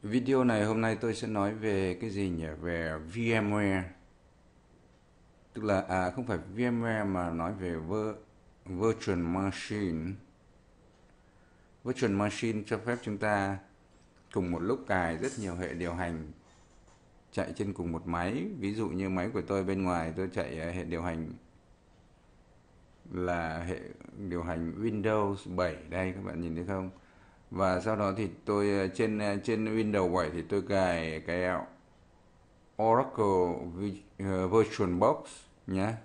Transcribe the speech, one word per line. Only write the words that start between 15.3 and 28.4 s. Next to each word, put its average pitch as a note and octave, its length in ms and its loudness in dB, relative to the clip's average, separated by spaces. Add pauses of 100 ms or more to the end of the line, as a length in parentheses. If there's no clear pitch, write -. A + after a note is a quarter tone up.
nhiều F#2 160 -4
hệ F2 180 -4
điều E2+ 200 -4
hành E2 380 -4 (1000)
chạy - 240 -2
trên G2+ 180 -2
cùng E2+ 180 -2
một D#2+ 160 -4
máy. F#2+ 400 -2 (120)
Ví G2+ 140 -2
dụ G#2+ 160 -2
như F#2 200 -2
máy F2+ 240 0
của F#2+ 80 -2
tôi F#2+ 220 0
bên F#2+ 200 0
ngoài E2+ 320 0
tôi F#2 180 -2
chạy, D#2+ 260 -4
à, E2 100 -4
hệ F2 140 -4
điều E2 180 -4
hành E2 320 -4 (1800)
là F2 520 -2
hệ F2 160 -4 (380)
điều F2 260 -4
hành E2+ 400 -4
Windows G#2 720 0
bảy F2+ 200 0 (140)
đây, F#2 220 0
các G2 120 -8
bạn E2+ 180 -6
nhìn E2 140 -4
thấy F2 120 -4
không? F#2+ 220 -4 (640)
Và F#2 300 2
sau A2 140 0
đó G2+ 220 0
thì G#2 120 -2 (160)